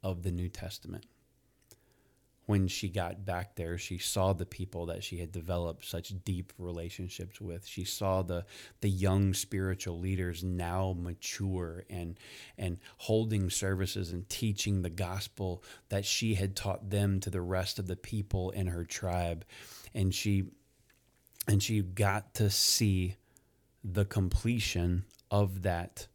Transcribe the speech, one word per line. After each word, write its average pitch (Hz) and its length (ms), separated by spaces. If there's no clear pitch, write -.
of 90 180
the 90 100
New 87 180
Testament. - 560
When 98 220
she 95 220
got 92 360
back 90 300
there, 85 220
she 90 220
saw 95 340
the 85 120
people 87 420
that 85 160
she - 140
had 85 140
developed 87 540
such 87 280
deep 90 340
relationships 87 840
with. 90 280
She - 160
saw 95 400
the, 87 220
the 101 80
young 95 460
spiritual 92 640
leaders 90 440
now 90 540
mature 87 960
and, 87 280
and 90 220
holding 110 540
services 95 600
and 90 180
teaching 104 520
the 87 80
gospel 90 760
that 101 160
she 113 300
had 95 200
taught 98 340
them 101 300
to 95 100
the 90 120
rest 92 360
of 95 80
the 90 100
people 98 540
in 95 160
her 87 180
tribe. 87 640
And 95 200
she, 98 320
and 101 140
she 107 200
got 98 540
to 107 140
see 95 680
the 98 220
completion 92 1000
of 98 320
that 90 540